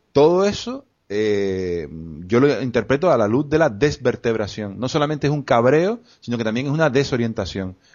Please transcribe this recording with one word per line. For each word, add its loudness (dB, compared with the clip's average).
todo 6
eso, -4
eh, -2
yo 4
lo 4
interpreto 0
a 6
la 4
luz 0
de 2
la 4
desvertebración. -2
No -4
solamente -2
es 0
un -4
cabreo, 2
sino -6
que -4
también -2
es -4
una 0
desorientación. -2